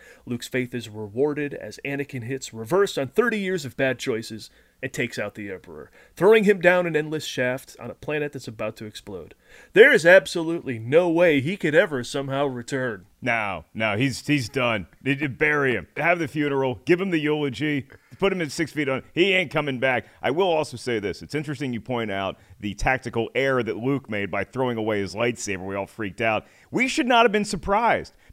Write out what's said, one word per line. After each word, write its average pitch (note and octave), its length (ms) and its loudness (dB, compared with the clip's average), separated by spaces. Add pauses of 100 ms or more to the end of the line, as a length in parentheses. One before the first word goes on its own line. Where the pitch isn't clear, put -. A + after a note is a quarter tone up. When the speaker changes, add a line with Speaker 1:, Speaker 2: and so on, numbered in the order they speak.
(260)
Speaker 1:
Luke's A#2+ 220 -6
faith B2 260 -4
is A2 140 -8
rewarded B2+ 680 -2
as - 300 -12
Anakin C#3 400 -6
hits C3 280 -8
reverse D3 460 0
on C#3 80 -2
thirty A3 320 2
years F#3 260 -2
of B2+ 120 -12
bad C3 240 0
choices A2+ 500 -6 (320)
and C3 100 -8
takes B2 260 -4
out G#2 160 -6
the G2+ 180 -10
Emperor, E2+ 400 -16 (240)
throwing G#3+ 260 8
him G3 180 4
down F3 260 4
an D#3+ 100 0
endless D3+ 280 -4
shaft B2+ 540 -4
on A#2 120 -12
a - 40 -14
planet D3 380 -6
that's C3+ 160 -12
about A2 280 -8
to A2 100 -12
explode. G2 480 -14 (400)
There C4 180 10
is E3 120 4
absolutely E3+ 760 4
no D3 300 4
way E3 320 4
he E3+ 160 -2
could D3+ 180 -2
ever D#3+ 280 2
somehow C#3 440 -4
return. B2 580 -6 (180)
Speaker 2:
No, G#2 520 -2
no, G#2+ 240 0
he's, C3+ 280 -2
he's C#3+ 220 0
done. A#2 380 -2 (160)
They, C3+ 120 0
they C#3+ 120 -4
bury C#3+ 480 0
him. F#2 120 -6 (120)
Have E3+ 200 2
the D#3+ 100 -4
funeral. C3+ 580 -2
Give F3 120 0
him F#3+ 120 -4
the E3 80 2
eulogy. D3 720 -2 (300)
Put F#3+ 140 2
him F#3 80 -2
in D#3 80 -4
six D#3 240 -6
feet D3 160 -2
on. B2+ 140 -2 (120)
He F#3 200 4
ain't F3 160 0
coming D3 280 -2
back. B2+ 280 0 (160)
I - 80 0
will F3+ 180 2
also D#3 300 0
say A#2+ 200 -2
this. F#2+ 220 -4
It's E2+ 140 -10
interesting C#3+ 400 -6
you G#2+ 60 -6
point A#2 300 -4
out G2 280 -4 (220)
the G2+ 140 -4
tactical A#2 600 -2
error C3 280 2
that G#2 140 -4
Luke C3 320 -2
made G2+ 220 -4
by G2+ 140 -2
throwing B2 340 -2
away G#2+ 220 0
his F#2 140 -4
lightsaber. G2+ 520 -2
We G2 80 -6
all G2 120 -4
freaked G2+ 360 -8
out. A2 240 0 (240)
We B3 180 0
should C#4 180 -2
not A#3 180 6
have G#3+ 80 2
been G#3 140 0
surprised, G3 680 0 (180)